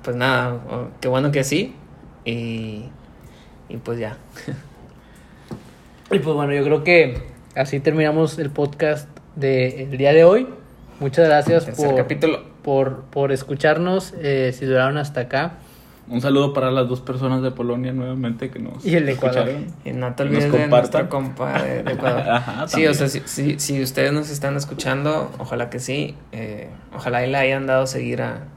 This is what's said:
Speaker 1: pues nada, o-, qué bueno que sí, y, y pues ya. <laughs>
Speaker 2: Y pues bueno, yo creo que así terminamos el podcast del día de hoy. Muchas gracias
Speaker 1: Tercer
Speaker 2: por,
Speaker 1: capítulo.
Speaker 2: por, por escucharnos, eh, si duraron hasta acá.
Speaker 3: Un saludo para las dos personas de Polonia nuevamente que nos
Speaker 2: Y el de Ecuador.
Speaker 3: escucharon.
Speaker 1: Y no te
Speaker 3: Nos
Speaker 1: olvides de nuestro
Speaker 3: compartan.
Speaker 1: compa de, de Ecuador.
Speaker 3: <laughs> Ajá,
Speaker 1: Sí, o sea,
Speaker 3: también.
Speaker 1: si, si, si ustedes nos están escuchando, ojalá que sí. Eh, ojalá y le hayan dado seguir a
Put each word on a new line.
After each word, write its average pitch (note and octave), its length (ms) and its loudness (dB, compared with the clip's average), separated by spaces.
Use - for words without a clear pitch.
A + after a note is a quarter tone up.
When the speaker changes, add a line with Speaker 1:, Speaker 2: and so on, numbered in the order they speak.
Speaker 1:
pues B2 140 -6
nada, B2 380 2
o-, A#2 200 -8
qué C3 60 -4
bueno C3 240 2
que C#3 140 2
sí, F#3 320 -2
y, A2+ 640 -6
y - 80 -12
pues A#2+ 240 -8
ya. A#2+ 160 -8
<laughs> C#3+ 100 -8
Speaker 2:
Y G3 100 2
pues D3+ 140 0
bueno, C#3+ 200 0
yo C#3 100 2
creo D3 200 2
que D#3+ 360 6
así C3+ 260 -2
terminamos D#3 580 2
el C#3+ 120 -4
podcast D3 580 -2
del C3+ 600 0
día C#3 160 6
de E3 120 10
hoy. A3 220 8
Muchas D#3 280 4
gracias D3+ 380 4
Speaker 1:
Tercer C#3+ 200 -2
Speaker 2:
por, C3+ 100 4
Speaker 1:
capítulo. D3 480 0
Speaker 2:
por, C3+ 400 0
por C#3 280 -2
escucharnos, D#3+ 920 0
eh, C3+ 380 0
si C3+ 60 -6
duraron C3 340 2
hasta C#3+ 220 -4
acá. C#3 380 -4
Speaker 3:
Un A#2+ 140 -4
saludo C#3 320 2
para C3 160 0
las B2+ 180 2
dos B2+ 140 -4
personas C3 400 -2
de C3 80 0
Polonia B2 420 -4
nuevamente B2+ 580 -4
que - 80 -14
nos - 260 -10
Speaker 2:
Y F3 120 2
el D#3 80 4
de C3+ 80 0
Ecuador. B2+ 340 0
Speaker 3:
escucharon. D3 280 -6
Speaker 1:
Y - 80 -8
no B2+ 220 -4
te C#3 100 -2
Speaker 3:
Nos C#3+ 60 -2
Speaker 1:
olvides - 80 -
de D3 160 4
nuestro - 20 0
Speaker 3:
compartan. B2 380 4
Speaker 1:
compa C3+ 540 -4
de, B2+ 200 -4
de - 100 -4
Ecuador. B2 280 0
Speaker 3:
<laughs> A#2+ 100 -4
Ajá, B2 380 -2
Speaker 1:
Sí, D#3 180 2
o C#3+ 80 4
sea, C#3 120 0
Speaker 3:
también. C#3+ 220 -6
Speaker 1:
si, C#3+ 240 -2
si, D3 80 -4
si C#3 220 -2
ustedes C3+ 320 0
nos D3 160 -4
están C#3+ 260 -4
escuchando, C#3+ 840 -4
ojalá A#2+ 300 -6
que B2+ 120 -10
sí. C#3 340 -6
Eh, G#2+ 380 -12
ojalá B2 300 -2
y C3 40 -2
le C#3 60 0
hayan C3+ 300 0
dado C3 200 2
seguir B2 360 -4
a A#2 220 -8